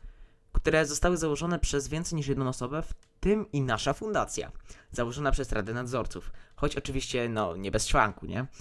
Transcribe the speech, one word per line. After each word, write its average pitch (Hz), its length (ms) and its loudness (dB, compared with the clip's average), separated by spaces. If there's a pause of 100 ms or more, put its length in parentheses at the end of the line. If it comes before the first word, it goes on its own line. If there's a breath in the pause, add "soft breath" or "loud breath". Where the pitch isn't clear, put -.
(540 soft breath)
które 156 320 4
zostały 175 320 2
założone 160 420 0
przez 135 280 2
więcej 160 280 -4
niż 143 120 -2
jedną 135 200 0
osobę, 131 340 -2
w - 120 -6 (260)
tym 208 320 2
i 143 100 0
nasza 127 320 2
fundacja, 190 580 -2 (400 soft breath)
założona 123 400 -2
przez 135 200 2
Radę 110 220 0
Nadzorców, 120 580 -4 (240 soft breath)
choć - 200 -2
oczywiście, 131 540 -2
no, 107 260 0
nie 98 160 -4
bez 107 160 2
szwanku, 110 380 4
nie? 127 220 -4 (140 soft breath)